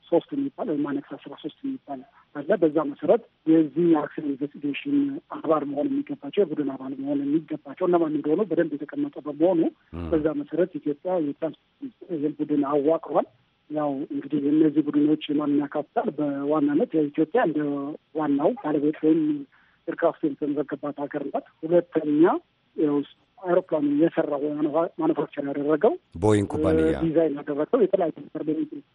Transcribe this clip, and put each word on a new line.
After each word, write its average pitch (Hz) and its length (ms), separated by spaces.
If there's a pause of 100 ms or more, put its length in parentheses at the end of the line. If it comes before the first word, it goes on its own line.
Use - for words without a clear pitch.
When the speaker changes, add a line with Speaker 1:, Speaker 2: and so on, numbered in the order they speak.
Speaker 1:
ሦስት - 240
የሚባል 139 360
ወይም 147 180
አነክስ 143 280
አስራ 143 240
ሦስት - 220
የሚባል 139 400 (360)
አለ። 147 220
በዛ 160 280
መሰረት 151 360 (260)
የዚህ 160 480
አክሲደንት 147 360
ኢንቨስቲጌሽን 143 640 (380)
አባል 147 320
መሆን 143 220
የሚገባቸው፣ 139 520
የቡድን 147 320
አባል 131 240
መሆን 147 260
የሚገባቸው 147 640
እነማን 170 300
እንደሆኑ 151 300
በደንብ 160 280
የተቀመጠ 143 500
በመሆኑ 160 380 (320)
Speaker 2:
ም። 85 140
Speaker 1:
በዛ 156 180 (100)
መሰረት 156 400
ኢትዮጵያ 147 420
የትራንስፖርት 147 600
ሚኒስቴር - 360
ይህን 147 220
ቡድን 147 320
አዋቅሯል። 147 600 (420)
ያው 302 220 (180)
እንግዲህ - 380
እነዚህ 156 360
ቡድኖች 147 480
ማንን 147 280
ያካትታል? 147 520
በዋናነት 147 840
የኢትዮጵያ 156 500
እንደ 151 160 (560)
ዋናው 151 400
ባለቤት 151 440
ወይም 160 220 (680)
ኤርክራፍት 160 360
የተመዘገባት 147 760
ሀገር 147 260
ናት። - 200 (120)
ሁለተኛ 160 640 (540)
ያው 220 200 (440)
አውሮፕላኑ 175 460 (100)
የሰራው 147 460
ወይ 147 120
ማኑፋ-፣ 151 440
ማኑፋክቸር 160 480
ያደረገው 151 480 (220)
Speaker 2:
ቦይንግ 104 340
ኩባንያ 160 380 (120)
Speaker 1:
ዲዛይን 160 360
ያደረገው 147 460
የተለያዩ 180 360
ነገር 147 280
በሚ-፣ - 200 (300)